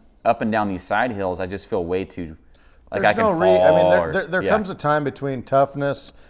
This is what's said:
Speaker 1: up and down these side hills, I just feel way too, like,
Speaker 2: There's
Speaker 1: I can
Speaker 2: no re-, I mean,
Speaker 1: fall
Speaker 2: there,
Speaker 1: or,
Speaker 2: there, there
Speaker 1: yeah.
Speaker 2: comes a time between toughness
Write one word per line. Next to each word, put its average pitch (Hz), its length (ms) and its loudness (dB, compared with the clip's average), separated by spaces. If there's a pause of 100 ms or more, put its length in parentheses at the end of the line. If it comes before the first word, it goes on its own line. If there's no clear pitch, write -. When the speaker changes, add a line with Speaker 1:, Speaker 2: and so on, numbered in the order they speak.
(260)
Speaker 1:
up 113 160 2
and 113 100 -2
down 107 160 0
these 92 160 -6
side 113 280 -2
hills, 95 280 -4
I 92 80 -6
just 92 200 -10
feel 95 180 -2
way 92 200 -2
too, 80 320 -12 (540)
like, 196 100 -4
Speaker 2:
There's - 40 2
Speaker 1:
I 104 80 4
can 220 100 -2
Speaker 2:
no 214 80 2
re-, 165 180 2
I 92 220 6
mean, 90 100 6
Speaker 1:
fall 180 80 4
Speaker 2:
there, 170 200 2
Speaker 1:
or, - 20 -6
Speaker 2:
there, 165 160 -4
there 175 160 -2
Speaker 1:
yeah. 196 60 0
Speaker 2:
comes 208 200 0
a 185 60 -8
time 151 280 0
between 135 380 -6
toughness 139 720 0 (160)